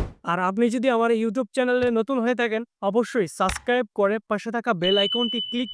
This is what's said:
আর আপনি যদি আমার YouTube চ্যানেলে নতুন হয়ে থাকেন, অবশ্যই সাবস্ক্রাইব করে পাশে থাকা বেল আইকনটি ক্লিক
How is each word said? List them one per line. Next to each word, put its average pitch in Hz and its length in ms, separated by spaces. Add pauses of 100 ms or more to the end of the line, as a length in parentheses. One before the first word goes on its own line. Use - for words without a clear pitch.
(240)
আর 175 160
আপনি 196 300
যদি 247 200
আমার 233 220
YouTube 226 420
চ্যানেলে 247 380
নতুন 233 280
হয়ে 240 160
থাকেন, 226 280 (180)
অবশ্যই 202 460
সাবস্ক্রাইব 247 580 (100)
করে 202 200 (120)
পাশে 214 240
থাকা 233 220
বেল 180 240
আইকনটি 226 420
ক্লিক 214 340